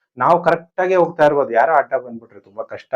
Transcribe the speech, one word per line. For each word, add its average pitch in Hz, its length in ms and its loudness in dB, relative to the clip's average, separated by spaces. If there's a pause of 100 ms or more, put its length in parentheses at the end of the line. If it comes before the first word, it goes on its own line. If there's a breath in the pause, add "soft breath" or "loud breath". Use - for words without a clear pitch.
(180)
ನಾವು 151 180 2 (100)
ಕರೆಕ್ಟ್ 170 360 -4
ಆಗೇ 185 200 0
ಹೋಗ್ತಾ 160 260 0
ಇರ್ಬೋದು, 139 220 -2 (100)
ಯಾರೋ 160 200 2
ಅಡ್ಡ 135 120 -4 (120)
ಬಂದ್ಬಿಟ್ರೆ 113 420 -20
ತುಂಬಾ 101 260 -14
ಕಷ್ಟ - 240 -18